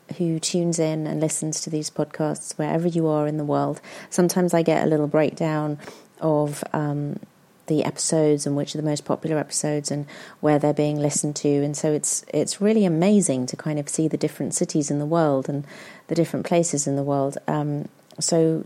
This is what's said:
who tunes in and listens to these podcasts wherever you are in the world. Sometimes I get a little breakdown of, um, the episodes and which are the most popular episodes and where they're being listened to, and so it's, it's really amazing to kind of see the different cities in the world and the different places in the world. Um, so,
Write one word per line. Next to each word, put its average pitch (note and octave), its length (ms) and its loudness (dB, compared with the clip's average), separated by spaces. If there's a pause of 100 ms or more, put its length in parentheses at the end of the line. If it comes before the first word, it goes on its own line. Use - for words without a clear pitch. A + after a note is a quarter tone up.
(180)
who E3 220 0
tunes E3+ 400 0
in D#3 260 0
and D#3 140 -4
listens D#3 400 -2
to - 100 -8
these D3+ 200 -4
podcasts D3+ 680 -4
wherever D#3+ 300 0
you E3 200 2
are D3+ 200 2
in D3+ 80 -2
the D3+ 80 -4
world. C#3+ 380 -2 (280)
Sometimes F3+ 440 2
I E3 80 4
get D#3+ 240 2
a - 20 2
little D3+ 200 2
breakdown D3+ 720 0 (420)
of, D3 500 0
um, D3 480 -2 (480)
the D#3 160 2
episodes D3+ 640 2
and C#3+ 80 0
which D3 180 -4
are D3+ 40 -6
the D3+ 100 -2
most D3 160 -2
popular - 340 -2
episodes D3 540 -2
and D3 140 -4 (340)
where D3+ 180 4
they're D3 160 2
being D3 240 0
listened D3 380 -2
to, - 140 0
and C#3+ 260 0
so D#3 160 0
it's, - 320 -2 (100)
it's - 280 -2
really G#3 240 4
amazing E3 640 4
to - 100 -8
kind D3+ 220 -4
of C#3+ 100 -6
see D#3+ 180 0
the D3+ 80 0
different D3+ 380 -2
cities D#3+ 360 0
in D3 100 0
the D3 60 -2
world D3+ 440 2
and C#3+ 180 -4 (400)
the E3 80 -4
different D#3+ 300 0
places E3+ 420 2
in C#3 80 0
the C#3 80 0
world. C#3 340 0 (120)
Um, D3 400 -2 (300)
so, D#3+ 460 2